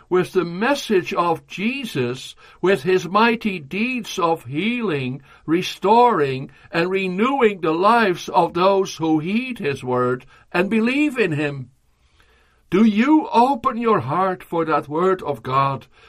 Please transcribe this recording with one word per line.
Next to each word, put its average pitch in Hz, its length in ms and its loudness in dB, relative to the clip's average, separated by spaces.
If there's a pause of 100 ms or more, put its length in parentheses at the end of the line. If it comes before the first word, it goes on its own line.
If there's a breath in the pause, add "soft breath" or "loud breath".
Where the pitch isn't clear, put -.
with 180 240 0
the 180 100 2
message 190 720 -2
of 170 320 -2
Jesus, 190 920 -6 (240 soft breath)
with 180 220 2
his 175 260 0
mighty 214 520 0
deeds 214 580 -6
of 165 280 -2
healing, 151 760 -4 (240 soft breath)
restoring, 175 1040 2 (220 soft breath)
and 170 180 0
renewing 196 720 0
the 160 120 0
lives 202 560 2
of 165 260 0
those 190 420 2
who 160 220 0
heed 226 400 -4
his 139 240 -4
word 123 420 -2 (260 soft breath)
and 185 200 0
believe 254 480 0
in 175 140 0
him? 143 360 -4 (1000)
Do 190 120 4
you 247 480 4
open 247 460 2
your 226 220 2
heart 180 440 -2
for 165 220 -4
that 151 240 -2
word 180 320 0
of - 220 -6
God 139 420 -2 (240 soft breath)